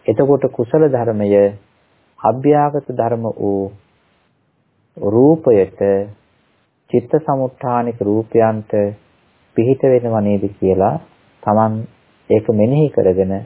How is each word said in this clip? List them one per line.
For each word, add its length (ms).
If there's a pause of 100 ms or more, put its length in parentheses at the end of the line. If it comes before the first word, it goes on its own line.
එතකොට 420
කුසල 380
ධර්මය 440 (880)
අභ්‍යාගත 720
ධර්ම 360
වූ 460 (1300)
රූපයට 840 (1120)
චිත්ත 260
සමුත්ථානික 800
රූපයන්ට 720 (840)
පිහිට 280
වෙනව 360
නේද 320
කියලා 440 (480)
තමන් 300 (560)
ඒක 200
මෙනෙහි 400
කරගෙන 440 (120)